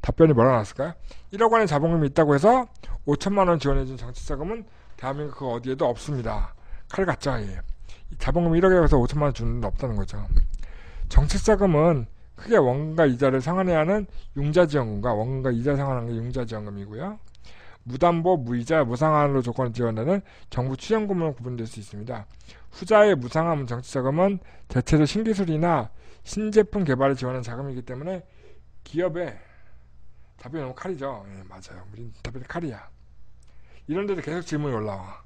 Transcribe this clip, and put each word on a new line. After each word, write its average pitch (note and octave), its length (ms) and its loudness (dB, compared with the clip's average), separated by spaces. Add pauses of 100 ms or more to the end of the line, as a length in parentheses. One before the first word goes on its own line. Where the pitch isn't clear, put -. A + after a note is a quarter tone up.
답변이 D#3+ 320 6
뭐라 B2 200 6
나왔을까요? B2+ 420 -2 (380)
일억 A3 200 4
원의 A3+ 140 6
자본금이 D#3+ 420 2
있다고 D3 260 4
해서 A3+ 320 6 (380)
오천만 F#3+ 440 2
원 E3+ 100 4
지원해준 C3+ 400 0
정책자금은 D3 680 -6 (320)
대한민국 C#3+ 400 -8
그 C3 140 -6
어디에도 B2+ 360 -2
없습니다. A#2 680 -4 (340)
칼 G3 160 -2
같죠? D3 360 -2
예. G2 200 -6 (500)
이 - 60 -10
자본금이 E3 400 2
일억이라고 F3+ 280 6
해서 D3 120 8
오천만 C3+ 300 2
원 C3+ 80 0
주는 A#2 260 -2
데 G#2+ 60 -2
없다는 A2+ 300 -4
거죠. G2+ 280 -4 (840)
정책자금은 E3+ 960 4 (300)
크게 - 200 2
원금과 D#3 500 4
이자를 C3 360 4
상환해야 F3 380 2
하는 F#3+ 260 2 (300)
융자지원금과 C#3+ 760 2
원금과 B2+ 380 -2
이자 B2 260 0
상환하는 C3 320 -2
게 A#2+ 60 -6
융자지원금이고요. A2+ 1040 -8 (680)
무담보, E3 520 2
무이자, A#2+ 440 0
무상환으로 C#3 600 2
조건을 B2 320 -2
지원하는 A#2+ 480 -2 (260)
정부 B2+ 260 -4
출연금으로 F#3+ 600 -2
구분될 A#2+ 320 -8
수 A2 140 -12
있습니다. G#2 440 -12 (460)
후자의 G#3 460 6
무상환 D3 500 -2
정책자금은 C#3 720 0 (280)
대체로 D3+ 360 4
신기술이나 E3+ 840 0 (340)
신제품 G#3 600 2
개발을 C3+ 300 2
지원하는 B2+ 280 -6
자금이기 B2+ 400 -8
때문에 D3+ 420 -10 (580)
기업에 E3 560 -4 (1000)
답변이 D3 260 -10
너무 B2+ 120 -8
칼이죠. C3+ 540 -8
예, G2 200 -16
맞아요. F#2 440 -18
우린 A2+ 200 -14 (100)
답변이 B2 240 -10
칼이야. D3+ 420 -8 (960)
이런 F#3 200 -4
데도 F#3+ 140 -2
계속 E3 220 -6
질문이 D3 320 -4
올라와. G2 520 -8